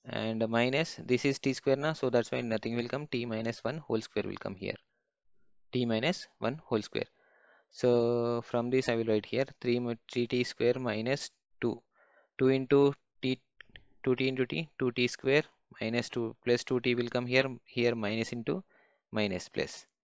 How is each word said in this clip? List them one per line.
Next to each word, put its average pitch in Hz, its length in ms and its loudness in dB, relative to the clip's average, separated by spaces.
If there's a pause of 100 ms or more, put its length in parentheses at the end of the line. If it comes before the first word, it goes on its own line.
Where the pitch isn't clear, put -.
and 113 420 -2
minus, 127 560 0
this 123 220 2
is 135 140 2
T 135 140 0
square 135 240 2
na, 151 160 -2
so 131 160 -2
that's 117 220 2
why 123 100 -2
nothing 113 340 -2
will 120 120 -2
come, 143 200 -6
t 120 180 -4
minus 113 380 -4
one 151 160 -2
whole 113 220 -2
square 101 240 -4
will 98 140 -6
come 98 160 -8
here, 101 200 -6 (960)
t 123 140 0
minus 117 420 -2 (120)
one 127 260 -4
whole 110 160 0
square. - 260 -4 (640)
So 120 760 2
from 120 240 -2
this 131 180 2
I 117 80 2
will 113 100 0
write 107 200 2
here 127 200 -2 (140)
three, 120 200 0 (320)
three 120 160 0
T 123 160 0
square 120 340 0
minus 123 540 -2 (280)
two, 117 220 -2 (560)
two 131 120 4
into 139 440 4 (280)
t, 131 180 0 (640)
two 127 120 4
T 131 120 0
into 131 180 0
t, 156 320 -4
two 127 140 0
T 123 160 2
square 139 360 2 (380)
minus 117 280 -2
two 113 340 -4
plus 120 220 2
two 127 160 0
T 123 120 2
will 120 140 0
come 123 180 -2
here, 131 200 4 (180)
here 120 320 2
minus 110 380 -2
into 143 280 -2 (500)
minus 104 360 -2
plus. - 380 -6 (180)